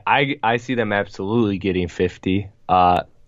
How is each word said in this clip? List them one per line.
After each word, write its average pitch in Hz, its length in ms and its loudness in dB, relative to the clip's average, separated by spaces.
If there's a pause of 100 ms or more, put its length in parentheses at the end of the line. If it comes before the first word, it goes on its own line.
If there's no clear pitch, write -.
I, 139 360 0
I 117 160 2
see 127 160 -8
them 113 180 -2
absolutely 101 680 -2
getting 92 300 -2
fifty. 95 600 -2 (200)
Uh, 90 360 4 (240)